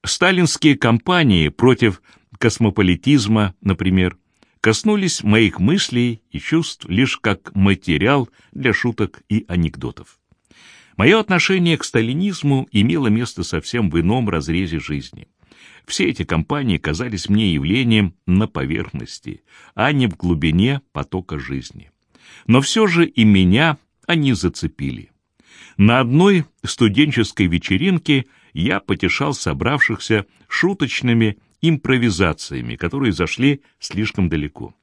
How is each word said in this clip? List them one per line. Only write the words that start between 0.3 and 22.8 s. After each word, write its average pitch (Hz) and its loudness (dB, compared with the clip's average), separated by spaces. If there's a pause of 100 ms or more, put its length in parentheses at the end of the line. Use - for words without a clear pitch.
кампании 117 2
против 117 2 (340)
космополитизма, 107 0
например, 92 0 (460)
коснулись 190 0
моих 104 2
мыслей 120 0
и 143 -10
чувств - -4
лишь 120 0
как - -4
материал 98 2 (220)
для 123 -2
шуток - -4
и 107 -2
анекдотов. - -6 (800)
Мое 170 6
отношение 180 0
к - -10
сталинизму 139 -2
имело 127 2
место 110 -2
совсем 87 -4
в 82 0
ином 104 0
разрезе 82 -4
жизни. - -10 (600)
Все - -2
эти - -4
кампании 90 -2
казались 92 -6
мне 101 2
явлением 104 0 (140)
на 98 2
поверхности, - -8 (320)
а 120 0
не 131 2
в 90 -2
глубине 87 0 (100)
потока 76 -10
жизни. 65 -12 (560)
Но 123 4
все 220 2